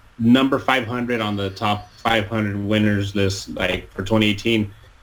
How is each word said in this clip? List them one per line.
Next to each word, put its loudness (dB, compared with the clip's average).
number 4
five 0
hundred -4
on -2
the -2
top -4
five 0
hundred -2
winners 0
list, 0
like, -4
for -6
twenty 2
eighteen, 0